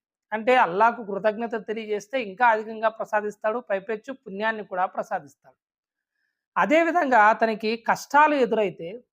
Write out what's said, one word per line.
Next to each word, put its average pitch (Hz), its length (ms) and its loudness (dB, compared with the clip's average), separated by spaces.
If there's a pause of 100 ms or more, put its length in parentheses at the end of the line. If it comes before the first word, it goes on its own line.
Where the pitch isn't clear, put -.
(320)
అంటే 226 240 2
అల్లాహకు 220 480 2
కృతజ్ఞత 208 500 -4
తెలియజేస్తే 214 680 -6
ఇంకా 202 240 -2
అధికంగా 220 420 0
ప్రసాదిస్తాడు, 214 720 -4 (120)
పైపెచ్చు 214 420 -6
పుణ్యాన్ని 214 520 -6
కూడా 185 220 -4
ప్రసాదిస్తాడు. 160 680 -10 (1000)
అదేవిధంగా 294 640 2
అతనికి 220 580 2
కష్టాలు 277 580 2
ఎదురైతే 214 680 -2 (120)